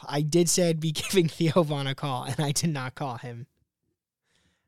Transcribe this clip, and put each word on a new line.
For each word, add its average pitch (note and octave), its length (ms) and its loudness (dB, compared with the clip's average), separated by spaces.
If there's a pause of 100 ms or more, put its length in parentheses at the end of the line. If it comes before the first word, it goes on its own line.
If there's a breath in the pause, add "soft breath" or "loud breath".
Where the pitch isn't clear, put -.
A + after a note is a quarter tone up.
I D3 140 0
did E3 280 4
say F3 200 4
I'd D#3+ 100 0
be D#3+ 120 -2
<laughs> - 20 -8
giving F3 340 2
Theo E3 360 2
Von C#3+ 240 -2
a C3+ 60 -2
call, C3 300 -4
and C3+ 160 -6
I D3 140 0
did - 160 0
not C3 260 -4
call B2+ 220 -6
him. A#2+ 300 -12 (1200)